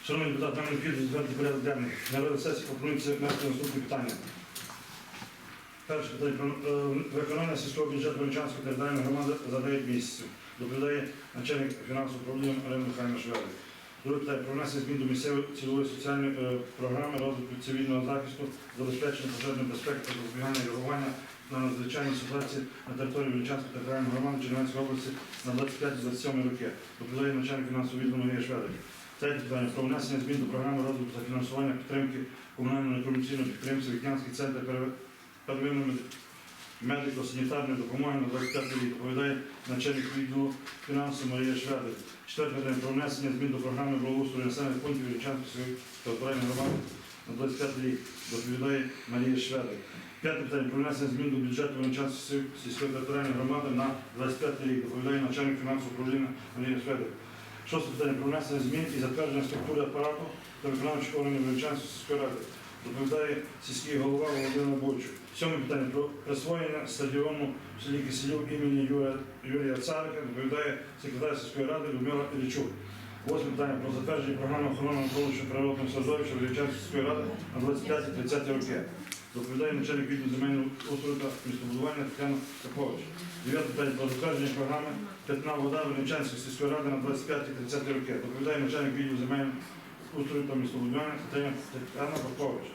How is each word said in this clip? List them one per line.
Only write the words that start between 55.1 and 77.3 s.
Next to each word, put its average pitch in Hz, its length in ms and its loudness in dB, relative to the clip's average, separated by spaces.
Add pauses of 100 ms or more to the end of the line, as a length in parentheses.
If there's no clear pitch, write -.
начальник 135 400 2
фінансового 127 340 -2
управління 131 340 2 (300)
Марія 127 260 0
Шведик. - 280 -2 (600)
Шосте 143 180 0
питання 139 280 2
про 139 120 2
внесення 143 300 0
змін 147 260 2 (100)
і 127 40 2
затвердження 139 440 2
структури 143 380 0
апарату 147 400 0 (400)
та 143 60 0
виконавчих 143 480 0
органів 139 320 4
Вільничанської 139 440 0
сільської 143 280 0
ради. 127 140 0 (500)
Доповідає 139 520 2 (300)
сільський 139 320 -2
голова 139 320 4
Володимир 135 500 2
Бойчук. - 300 0 (280)
Сьоме 160 180 2
питання 135 360 0
про 143 120 2
присвоєння 151 840 -2
стадіону 143 680 0 (260)
в - 40 -8
селі 139 140 2
Киселів 131 540 0
імені 139 380 4
Юрія, 135 240 4 (300)
Юрія 131 320 2
Царика. 156 440 -2
Доповідає 135 580 0 (240)
секретар 135 360 0
сільської 135 280 -2
ради 151 220 0
Людмила 139 360 2 (120)
Іллічук. 131 300 0 (600)
Восьме 143 240 0
питання 135 240 0 (100)
про 131 80 0
затвердження 135 460 0
програми 143 340 2
охорони 143 280 2
навколишнього 131 500 2
природного 131 440 2
середовища 131 400 2
Вільничанської 127 460 2
сільської 139 240 0
ради 147 180 2 (320)